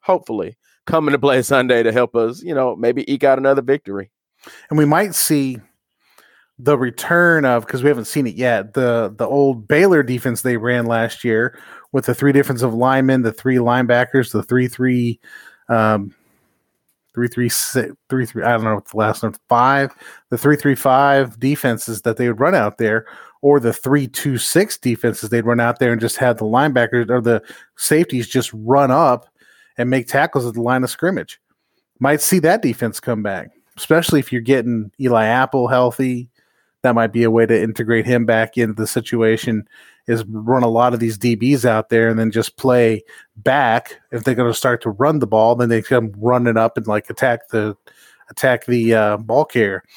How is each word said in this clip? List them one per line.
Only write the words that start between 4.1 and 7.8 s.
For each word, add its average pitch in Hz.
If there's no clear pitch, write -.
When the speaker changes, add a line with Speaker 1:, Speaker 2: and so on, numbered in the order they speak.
Speaker 2:
And 151
we 151
might 170
see 135
the 135
return 165
of, 120
'cause 127